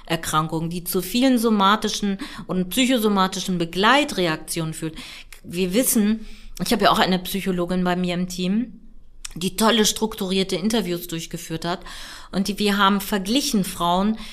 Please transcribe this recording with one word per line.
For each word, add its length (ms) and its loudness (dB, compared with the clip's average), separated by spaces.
Erkrankung, 640 -2
die 160 -8
zu 160 0
vielen 380 4
somatischen 800 2
und 220 -2
psychosomatischen 880 2
Begleitreaktionen 1160 0
führt. 220 -8
Wir 300 -2
wissen, 520 2
ich 80 -2
habe 140 2
ja 60 8
auch 80 2
eine 200 4
Psychologin 640 -2
bei 140 2
mir 160 -2
im 160 -2
Team, 500 -2
die 200 -4
tolle 300 4
strukturierte 720 -2
Interviews 520 -2
durchgeführt 580 -8
hat. 160 -4
Und 160 0
die, 120 -4
wir 180 2
haben 240 4
verglichen 640 0
Frauen, 540 0